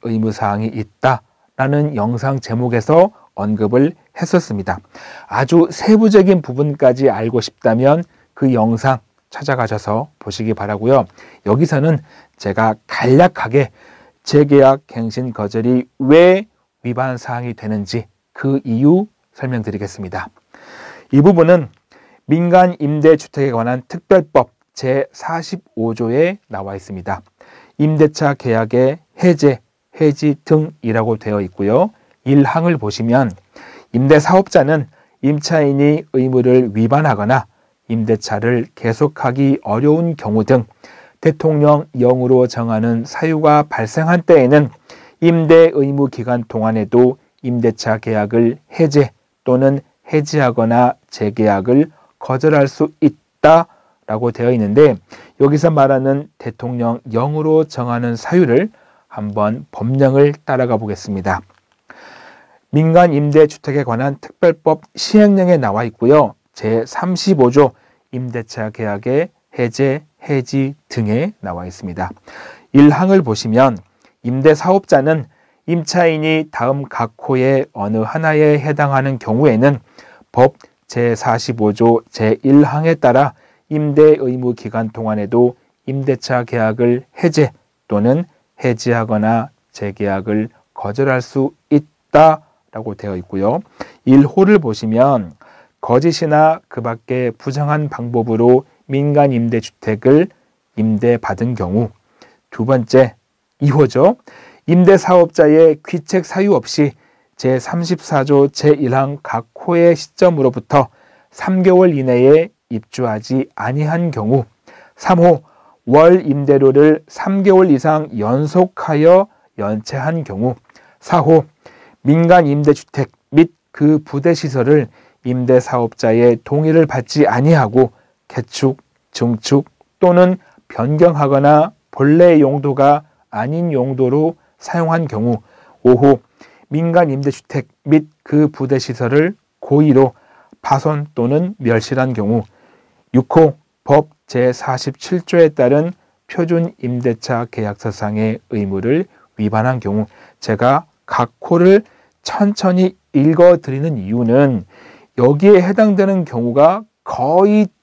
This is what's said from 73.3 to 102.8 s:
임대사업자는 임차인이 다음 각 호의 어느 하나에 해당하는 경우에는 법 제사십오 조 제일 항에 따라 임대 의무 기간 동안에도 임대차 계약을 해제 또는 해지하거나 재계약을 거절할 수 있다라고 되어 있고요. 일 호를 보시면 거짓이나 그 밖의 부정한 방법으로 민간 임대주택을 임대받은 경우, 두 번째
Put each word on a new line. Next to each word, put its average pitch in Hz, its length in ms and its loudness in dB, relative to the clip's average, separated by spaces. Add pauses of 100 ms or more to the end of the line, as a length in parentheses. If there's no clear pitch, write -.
임대사업자는 151 1000 0 (420)
임차인이 160 840 -2
다음 135 340 -4
각 117 320 -8
호의 131 560 -2
어느 107 260 -6
하나에 151 600 0
해당하는 139 600 -2
경우에는 127 600 0 (520)
법 127 240 2 (320)
제사십오 113 840 -2
조 117 380 2
제일 135 540 2
항에 156 300 -2
따라 131 400 0 (340)
임대 151 500 4
의무 123 360 -4
기간 113 360 -8
동안에도 110 640 -2 (300)
임대차 131 580 -4
계약을 120 600 -2 (180)
해제 156 300 0 (360)
또는 120 360 0 (380)
해지하거나 113 880 -2 (220)
재계약을 104 760 -6 (260)
거절할 127 480 -4
수 135 300 -6 (180)
있다라고 151 1300 -2
되어 101 220 -10
있고요. 98 420 -4 (440)
일 139 220 4
호를 196 320 2
보시면 113 760 -2 (480)
거짓이나 156 880 0
그 123 140 -12
밖의 120 500 -6
부정한 147 560 -6
방법으로 120 800 0 (200)
민간 143 460 0
임대주택을 117 960 0 (480)
임대받은 113 800 -2
경우, 104 360 -4 (600)
두 113 140 -8
번째 127 500 2 (460)